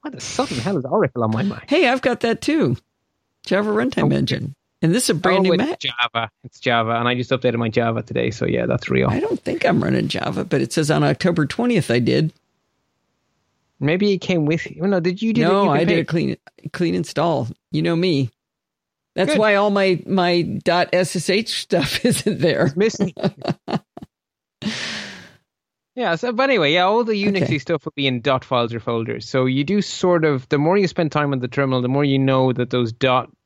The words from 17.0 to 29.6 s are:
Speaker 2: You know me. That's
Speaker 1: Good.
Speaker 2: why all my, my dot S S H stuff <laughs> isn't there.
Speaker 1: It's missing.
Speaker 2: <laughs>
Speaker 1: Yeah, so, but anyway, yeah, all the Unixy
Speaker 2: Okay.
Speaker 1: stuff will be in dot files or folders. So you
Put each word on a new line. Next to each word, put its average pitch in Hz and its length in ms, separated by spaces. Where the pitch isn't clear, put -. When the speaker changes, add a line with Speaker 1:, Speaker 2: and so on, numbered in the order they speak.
Speaker 2:
You 156 100
know 170 140
me. 160 340
That's - 160
Speaker 1:
Good. 294 60
Speaker 2:
why 214 180
all 208 140
my, 190 360
my 175 360
dot - 500
S 180 240
S 165 120
H 208 340
stuff - 420
<laughs> - 0
isn't 220 340
there. 156 280
Speaker 1:
It's 139 100
missing. 202 420
Speaker 2:
<laughs> - 1500
Speaker 1:
Yeah, 196 200
so, 240 160
but 240 180
anyway, 160 220
yeah, 180 120
all 220 200
the 220 80
Unixy 196 320
Speaker 2:
Okay. 156 140
Speaker 1:
stuff 156 260
will - 100
be 139 140
in 123 120
dot 131 240
files 120 300
or 117 60
folders. 117 480
So 131 180
you 131 160